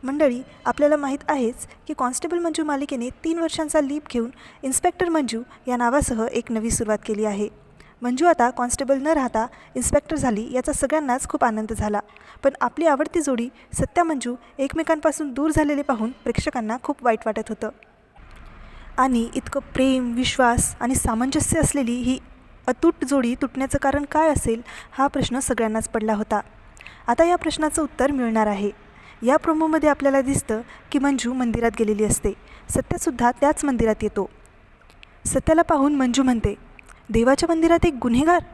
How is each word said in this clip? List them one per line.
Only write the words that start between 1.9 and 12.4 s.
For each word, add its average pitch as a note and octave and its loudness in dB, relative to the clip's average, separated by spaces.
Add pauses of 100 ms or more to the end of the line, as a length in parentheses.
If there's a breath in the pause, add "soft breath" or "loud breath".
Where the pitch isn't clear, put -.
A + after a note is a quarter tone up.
कॉन्स्टेबल C#4+ -2
मंजू E4 -2
मालिकेने C#4 -4
तीन E4 -4
वर्षांचा D#4+ 0
लीप C#4+ -2 (120)
घेऊन A#3 -2 (340 loud breath)
इन्स्पेक्टर F4 -2
मंजू C#4+ -2 (260 loud breath)
या B3 -2
नावासह A#3+ 0
एक A#3+ -4
नवी A3+ -2
सुरुवात G#3+ -2
केली G#3+ -2
आहे. G#3 -2 (520 soft breath)
मंजू B3+ 0
आता D#4 4
कॉन्स्टेबल B3 -2
न C#4 -2
राहता B3 0 (280 loud breath)
इन्स्पेक्टर C#4+ 0
झाली, A#3+ -2
याचा B3+ -2
सगळ्यांनाच C4+ -2
खूप - -2
आनंद A3 -2
झाला. G#3 -2 (440 loud breath)